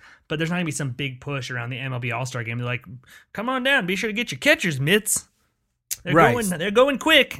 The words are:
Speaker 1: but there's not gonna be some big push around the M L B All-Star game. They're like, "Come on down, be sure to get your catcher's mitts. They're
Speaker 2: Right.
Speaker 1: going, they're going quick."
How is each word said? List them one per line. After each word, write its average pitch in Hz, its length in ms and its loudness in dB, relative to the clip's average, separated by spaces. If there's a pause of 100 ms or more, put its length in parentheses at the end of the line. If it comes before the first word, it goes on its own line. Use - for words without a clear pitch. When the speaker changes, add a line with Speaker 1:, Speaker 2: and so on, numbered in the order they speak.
(280)
Speaker 1:
but 156 100 -4
there's 160 120 -2
not 175 60 -2
gonna 180 100 -2
be 151 60 -4
some 139 180 -4
big 131 300 -8
push 139 300 -8
around 120 200 -6
the 131 80 -8
M 131 140 -8
L 123 80 -6
B 120 120 -4
All-Star 123 320 -6
game. 117 140 -6
They're 123 80 -4
like, 120 180 -4 (500)
"Come 220 140 -6
on 254 140 -2
down, 262 240 2
be 190 100 -2
sure 220 120 -2
to 214 60 -4
get 233 180 -4
your 135 60 -10
catcher's 240 420 2
mitts. 190 460 0 (760)
They're 175 120 -2
Speaker 2:
Right. 151 200 8
Speaker 1:
going, 220 240 -2
they're 185 120 -2
going 254 280 4
quick." 302 420 4